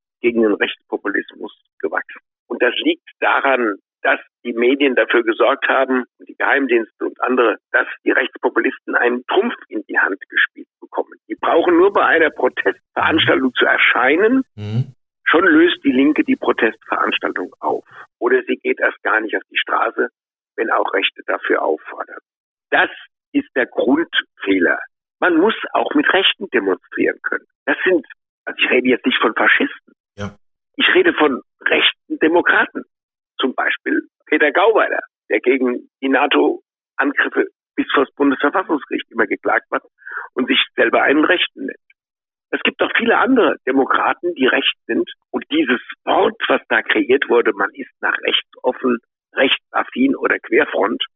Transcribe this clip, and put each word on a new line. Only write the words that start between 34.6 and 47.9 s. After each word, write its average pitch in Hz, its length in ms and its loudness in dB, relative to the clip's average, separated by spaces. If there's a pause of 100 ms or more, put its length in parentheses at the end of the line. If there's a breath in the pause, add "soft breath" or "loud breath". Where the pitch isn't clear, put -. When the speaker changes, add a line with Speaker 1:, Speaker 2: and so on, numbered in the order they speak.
Speaker 1:
der 107 120 0
gegen 127 480 0 (120)
die 135 60 -4
nato-Angriffe - 1400 -2 (280)
bis 135 180 -4
vor - 120 2
das - 100 -20
Bundesverfassungsgericht 147 960 -2
immer 110 160 -2
geklagt - 440 -4
hat 135 120 -4 (500 loud breath)
und 127 140 -4
sich 131 140 0 (140)
selber 120 260 2
einen 151 240 2
Rechten - 400 -2
nennt. - 120 -10 (760)
Es - 100 -6
gibt - 220 -2
auch - 120 -4
viele 220 220 2
andere 208 480 2
Demokraten, 131 680 0
die 135 100 0
rechts - 400 0
sind. - 240 -2 (220)
Und - 200 -6
dieses 302 300 0 (240)
Wort, 202 420 0
was 131 220 2
da 110 140 0
kreiert 117 440 0
wurde, 117 260 4
man 98 200 -4
ist - 260 -14